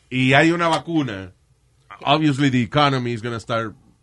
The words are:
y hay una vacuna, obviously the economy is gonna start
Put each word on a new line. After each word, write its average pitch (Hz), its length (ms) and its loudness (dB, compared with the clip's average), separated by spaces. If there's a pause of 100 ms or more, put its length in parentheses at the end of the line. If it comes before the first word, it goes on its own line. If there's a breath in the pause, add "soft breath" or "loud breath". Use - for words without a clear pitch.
y 131 240 0
hay 160 180 6
una 170 180 0
vacuna, 143 640 -2 (760)
obviously 143 440 2
the 123 120 2
economy 131 500 0
is 113 100 -8
gonna 117 180 -8
start 113 340 -6 (280)